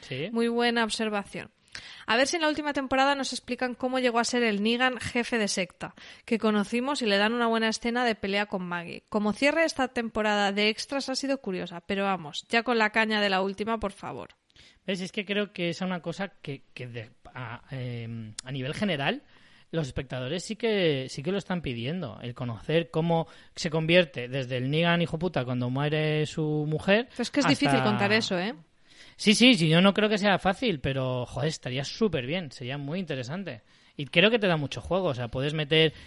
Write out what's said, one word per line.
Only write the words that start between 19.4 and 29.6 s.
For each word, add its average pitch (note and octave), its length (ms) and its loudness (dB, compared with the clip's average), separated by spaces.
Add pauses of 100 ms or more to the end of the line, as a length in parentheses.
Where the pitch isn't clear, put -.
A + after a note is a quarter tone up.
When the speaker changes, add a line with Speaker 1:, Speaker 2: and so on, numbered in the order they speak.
Speaker 1:
los D#3+ 160 -2
espectadores C3+ 560 -6
sí G#3+ 140 -8
que, F3 520 2
sí C#3 140 -10
que F3 80 -2
lo G3+ 60 -2
están F3+ 240 -4
pidiendo, B2 600 -6
el A#2+ 120 -8
conocer C#3+ 580 -2
cómo E3 360 2 (280)
se - 140 -4
convierte D#3+ 580 4
desde B2+ 300 -4
el B2+ 120 -2
Negan E3+ 320 2
hijo E3 160 -2
puta D#3 280 -2
cuando B2 240 -2
muere D3+ 560 0
su D3+ 420 -2
mujer G3 440 2
Speaker 2:
Pero A#3+ 120 -6
es - 80 -4
que D4 80 2
es C4+ 60 4
Speaker 1:
hasta - 120 4
Speaker 2:
difícil C#4 260 4
contar G#3 280 2
eso, G#3+ 260 2
¿eh? G3+ 160 -2 (640)
Speaker 1:
Sí, G#3+ 180 4
sí, A#3+ 220 8
sí, D#3+ 140 4